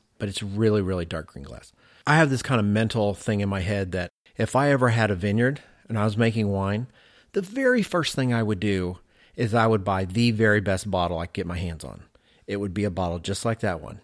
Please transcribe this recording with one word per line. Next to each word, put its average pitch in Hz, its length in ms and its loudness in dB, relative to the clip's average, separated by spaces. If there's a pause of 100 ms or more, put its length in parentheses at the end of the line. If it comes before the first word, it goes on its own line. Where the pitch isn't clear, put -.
(200)
But 104 100 -4
it's 98 140 -8
really, 104 400 2
really 90 220 -2
dark 82 280 -8
green 69 120 -14
glass. - 280 -18 (320)
I 151 120 4
have 160 120 6
this 127 140 0
kind 127 160 2
of 104 80 2
mental 104 480 2
thing 104 240 -2
in 101 100 0
my 98 120 -2
head 98 320 -2
that 90 160 -4 (280)
if - 180 0
I 139 160 4
ever 127 180 4
had 113 220 2
a 101 40 0
vineyard 110 460 0 (260)
and 113 100 -4
I 104 60 0
was 107 140 0
making 113 320 2
wine, 101 380 -2 (460)
the 202 80 -2
very 247 420 2
first 170 320 -2
thing 127 180 0
I 117 100 2
would 104 160 0
do 90 400 -2 (360)
is 117 180 -2
I 113 140 4
would 110 160 2
buy 95 220 0
the 117 260 2
very 107 300 4
best 95 280 -2
bottle 87 300 0
I 85 60 -4
could - 80 -12
get 92 140 -6
my 87 100 -6
hands 85 260 -6
on. 55 200 -14 (440)
It 101 100 -6
would 101 160 -4
be 101 100 -2
a 101 80 0
bottle 87 280 -2
just 98 260 -6
like 113 160 -2
that 90 200 -2
one. - 220 -16